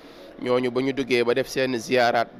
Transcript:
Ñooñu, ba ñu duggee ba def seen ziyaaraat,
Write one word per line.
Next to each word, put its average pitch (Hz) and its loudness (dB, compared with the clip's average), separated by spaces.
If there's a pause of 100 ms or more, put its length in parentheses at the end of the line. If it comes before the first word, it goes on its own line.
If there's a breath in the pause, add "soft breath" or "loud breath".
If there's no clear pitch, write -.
(420 loud breath)
Ñooñu, 123 0
ba 123 -2
ñu 139 -2
duggee 127 0
ba 120 0
def 127 -2
seen 131 -2
ziyaaraat, 117 2 (120)